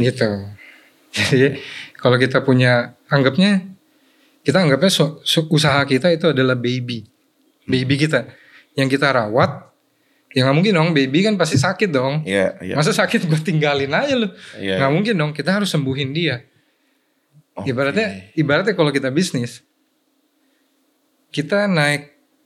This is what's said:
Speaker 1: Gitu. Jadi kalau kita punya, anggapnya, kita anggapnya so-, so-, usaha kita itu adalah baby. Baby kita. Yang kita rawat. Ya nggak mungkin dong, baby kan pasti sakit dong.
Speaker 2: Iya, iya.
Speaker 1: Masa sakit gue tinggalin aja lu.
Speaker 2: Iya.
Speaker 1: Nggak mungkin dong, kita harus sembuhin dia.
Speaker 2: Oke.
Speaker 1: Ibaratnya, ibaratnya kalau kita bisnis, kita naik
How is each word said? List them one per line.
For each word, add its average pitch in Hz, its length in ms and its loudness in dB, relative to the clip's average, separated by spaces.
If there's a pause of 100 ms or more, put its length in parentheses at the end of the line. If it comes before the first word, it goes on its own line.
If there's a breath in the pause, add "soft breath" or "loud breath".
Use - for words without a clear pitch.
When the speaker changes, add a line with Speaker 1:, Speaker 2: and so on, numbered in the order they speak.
Speaker 1:
Gitu. 123 240 0 (800 loud breath)
Jadi 127 360 2 (480 loud breath)
kalau 123 200 2
kita 131 240 0
punya, 123 540 2 (140)
anggapnya, 180 580 2 (760 soft breath)
kita 160 220 0
anggapnya 170 280 2
so-, 160 320 0
so-, 160 280 -2
usaha 143 340 2
kita 135 260 0
itu 165 200 2
adalah 131 240 2
baby. 123 500 -4 (600)
Baby 127 340 0
kita. 143 320 0 (440 loud breath)
Yang 135 220 0
kita 139 160 2
rawat. 120 560 0 (640)
Ya 127 140 0
nggak 135 120 4
mungkin 196 180 4
dong, 165 180 4
baby 139 300 2
kan 214 140 2
pasti 170 220 0
sakit 190 340 0
dong. 139 320 0
Speaker 2:
Iya, 95 340 0
iya. 90 160 -10
Speaker 1:
Masa 151 180 0
sakit 202 340 0
gue 156 160 0
tinggalin 147 500 -2
aja 262 240 0
lu. 220 160 -2 (240 loud breath)
Speaker 2:
Iya. 98 240 -4
Speaker 1:
Nggak 135 140 2
mungkin 208 200 0
dong, 151 200 -2
kita 147 200 -4
harus 202 140 -2
sembuhin 139 420 -4
dia. 139 380 -4 (1080)
Speaker 2:
Oke. 101 140 -10
Speaker 1:
Ibaratnya, 135 680 -4
ibaratnya 156 380 0
kalau 170 180 0
kita 135 220 -2
bisnis, 151 480 -4 (1700)
kita 202 380 -2
naik 147 480 0 (300)